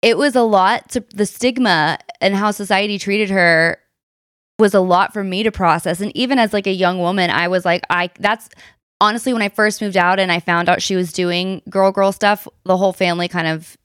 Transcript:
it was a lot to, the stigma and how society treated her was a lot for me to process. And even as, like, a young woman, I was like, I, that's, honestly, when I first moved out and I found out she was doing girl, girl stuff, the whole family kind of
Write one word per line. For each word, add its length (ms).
it 160
was 200
a 60
lot 480
to, 120
the 120
stigma 720
and 140
how 160
society 460
treated 320
her 500
was 160
a 40
lot 320
for 120
me 200
to 80
process. 480
And 160
even 240
as, 140
like, 140
a 40
young 280
woman, 320
I 160
was 180
like, 240
I, 300
that's, 280
honestly, 320
when 80
I 80
first 320
moved 160
out 220
and 120
I 80
found 300
out 120
she 140
was 160
doing 580
girl, 220
girl 200
stuff, 360
the 140
whole 160
family 340
kind 200
of 380